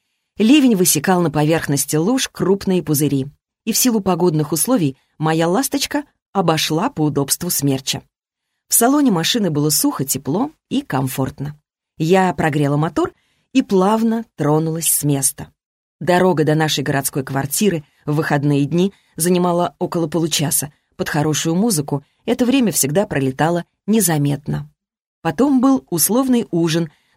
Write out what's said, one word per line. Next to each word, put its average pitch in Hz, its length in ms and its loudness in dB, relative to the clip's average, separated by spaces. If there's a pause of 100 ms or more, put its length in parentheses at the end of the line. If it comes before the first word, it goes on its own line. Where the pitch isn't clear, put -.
(380)
Ливень 247 380 6
высекал 175 460 2
на 170 80 0
поверхности 151 680 0
луж 214 340 0
крупные 190 520 0
пузыри, 143 460 0 (380)
и 220 60 -4
в - 60 -2
силу 226 240 2
погодных 165 500 0
условий 165 460 0 (200)
моя 160 300 0
ласточка 269 560 -2 (300)
обошла 170 560 0
по - 140 -6
удобству 147 460 -4
смерча. 135 520 -4 (680)
В - 60 -4
салоне 285 380 4
машины 180 400 0
было 147 180 0
сухо, 208 340 -2
тепло 180 480 -4 (180)
и 269 120 -2
комфортно. 139 760 -6 (380)
Я 180 360 2
прогрела 151 440 0
мотор 196 360 -2 (400)
и 269 80 4
плавно 220 640 0 (100)
тронулась 160 540 0
с - 140 -2
места. 135 460 -2 (500)
Дорога 175 460 2
до 156 100 2
нашей 156 280 0
городской 139 400 -2
квартиры 147 600 -2 (220)
в 147 100 -2
выходные 143 500 2
дни 175 260 0 (260)
занимала 175 600 0
около 170 300 -4
получаса. 156 680 -2 (220)
Под - 140 -6
хорошую 156 460 -2
музыку 165 480 -2 (220)
это 247 200 0
время 247 260 2
всегда 170 340 0
пролетало 147 600 -2 (200)
незаметно. 147 840 0 (520)
Потом 254 400 2
был 262 280 2
условный 240 600 0
ужин, 165 400 0 (260)